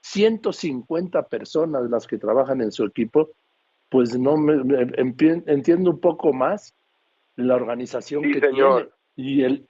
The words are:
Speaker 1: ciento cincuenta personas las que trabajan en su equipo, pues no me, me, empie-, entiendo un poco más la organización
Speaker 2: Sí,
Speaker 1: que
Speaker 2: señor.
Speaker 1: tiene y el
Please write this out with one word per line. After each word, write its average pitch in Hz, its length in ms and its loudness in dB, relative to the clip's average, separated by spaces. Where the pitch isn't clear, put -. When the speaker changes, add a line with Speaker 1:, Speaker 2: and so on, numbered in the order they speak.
Speaker 1:
ciento 214 520 0
cincuenta 165 680 -4
personas 143 680 -4
las 117 160 -2
que 117 120 -6
trabajan 131 420 0
en 110 120 -2
su 113 120 -2
equipo, 117 460 0
pues 123 300 0
no 139 180 2
me, 151 280 2
me, 127 220 2
empie-, 156 500 2
entiendo 170 440 2
un 151 100 -2
poco 165 320 0
más 135 420 -2
la 127 180 2
organización 123 720 -6
Speaker 2:
Sí, 143 80 0
Speaker 1:
que 139 80 0
Speaker 2:
señor. 135 500 2
Speaker 1:
tiene 131 160 -8
y 139 140 2
el 131 260 -2